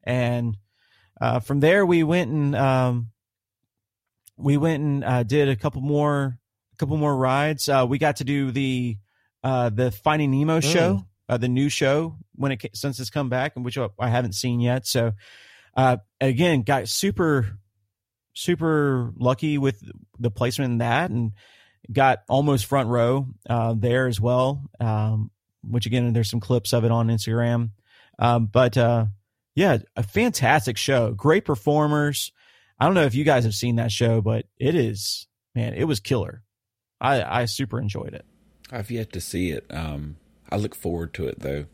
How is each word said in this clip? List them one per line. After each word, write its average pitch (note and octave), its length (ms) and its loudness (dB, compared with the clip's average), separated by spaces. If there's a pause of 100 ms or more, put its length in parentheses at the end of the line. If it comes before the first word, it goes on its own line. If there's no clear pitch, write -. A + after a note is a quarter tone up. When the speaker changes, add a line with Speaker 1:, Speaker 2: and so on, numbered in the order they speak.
Speaker 1:
And, A#2+ 520 -2 (640)
uh, A#2+ 200 0
from C#3 200 -2
there F#3 260 6
we E3+ 160 4
went E3 280 0
and, C#3+ 260 0
um, B2+ 520 0 (1300)
we C#3+ 200 0
went D3+ 260 0
and, C#3+ 220 -2
uh, B2 180 0
did C#3 260 2
a C3 80 0
couple C3+ 260 -6
more, C#3+ 560 0 (340)
a - 40 -20
couple D3+ 200 -2
more D3 200 0
rides. C#3 520 0
Uh, C3+ 200 4
we C3 100 0
got D3 180 0
to C#3 80 -8
do C#3 260 -2
the, B2 460 -2 (480)
uh, B2+ 260 0
the A#2+ 200 0
Finding D3+ 400 0
Nemo D3+ 300 2
Speaker 2:
Mm. C3+ 120 0
Speaker 1:
show, E3 340 2 (220)
uh, B2+ 80 0
the A#2+ 120 -2
new C3 200 2
show D3+ 480 0 (180)
when C#3 180 -2
it B2 80 -6
ca-, - 140 -10
since C3+ 260 -6
it's B2 100 -8
come C#3+ 180 -4
back, B2+ 280 -4
and B2+ 80 -8
which A#2+ 140 -6
I, A#2 100 -4 (100)
I B2 100 -2
haven't A#2+ 260 0
seen A#2+ 260 -2
yet. B2 260 0
So, A#2 260 0 (640)
uh, B2+ 220 6 (220)
again, C3+ 420 4
got C3 260 0
super, D#3 680 0 (760)
super D3 840 0
lucky C3+ 420 0
with C3+ 240 0 (360)
the A#2+ 120 0
placement B2 420 -2
in A#2 60 0
that, B2 320 0
and A2+ 220 -2 (580)
got C3 380 2
almost C3+ 380 2
front C3+ 220 0
row, B2 380 2 (220)
uh, A#2 280 0
there B2 300 2
as A2 140 -2
well. B2+ 420 0 (180)
Um, A2 500 0 (340)
which G#2+ 220 -4
again, A#2+ 260 0
there's A2 180 0
some A#2 100 -2
clips A#2+ 320 -2
of A#2+ 120 2
it A#2 60 2
on A#2 180 2
Instagram. A#2 640 -2 (480)
Um, A#2+ 280 2
but, B2 300 2
uh, A#2 300 2 (480)
yeah, D#3 240 4 (180)
a A#2 60 -4
fantastic C3 720 0
show, A#2+ 360 0
great D#3 320 2
performers. D3 880 0 (480)
I C3 60 2
don't F#3 80 2
know E3+ 100 4
if A#2 100 0
you C#3+ 80 0
guys C3+ 220 4
have G#2+ 100 -2
seen A#2+ 220 -2
that A#2 160 -2
show, A#2 280 2
but A2 260 -2 (120)
it C#3+ 160 0
is, A2+ 540 -4 (260)
man, A2+ 200 -4
it A#2+ 100 -2
was C#3+ 160 -2
killer. - 420 -4 (580)
I, B2 420 0
I - 20 0
super C3 360 -6
enjoyed G2+ 340 -6
it. - 100 -16 (480)
Speaker 3:
I've A2 180 -10
yet A2+ 220 -8
to F2 80 -8
see F2 300 -4
it. - 200 -10
Um, D2 460 -8 (340)
I - 60 -4
look G#2 180 -4
forward E2 400 -6
to C2+ 140 -6
it, - 120 -10
though. C#2+ 340 -6